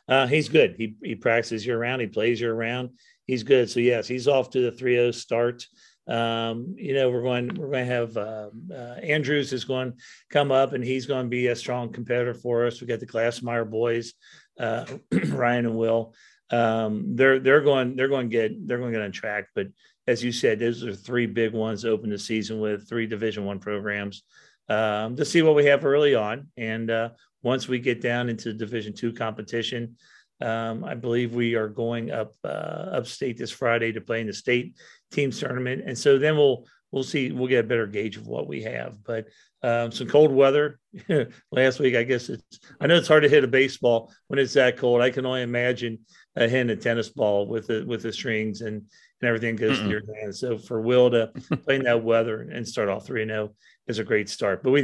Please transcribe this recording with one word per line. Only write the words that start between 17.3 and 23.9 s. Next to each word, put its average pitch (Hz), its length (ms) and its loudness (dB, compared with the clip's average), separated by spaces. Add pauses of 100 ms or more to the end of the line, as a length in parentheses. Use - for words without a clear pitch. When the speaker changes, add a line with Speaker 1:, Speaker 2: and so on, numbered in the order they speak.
Speaker 1:
they're 139 220 6
going, 135 340 2
they're 131 120 0
going 131 200 0
to 110 80 -2
get, 110 320 -2
they're 120 80 -2
going 123 160 -4
to 113 60 -2
get 104 60 -4
on 98 80 -8
track. 104 420 -8
But 98 140 -4 (380)
as 117 160 0
you 120 80 -2
said, 117 280 0
those 117 260 -2
are 104 100 -6
three 123 300 -2
big 110 300 0
ones 110 280 -2
to 117 60 -2
open 110 220 0
the 101 80 -4
season 110 420 -4
with, 104 260 -4
three 113 200 -4
Division 104 400 -4
One 98 120 -6
programs, 101 640 -6 (440)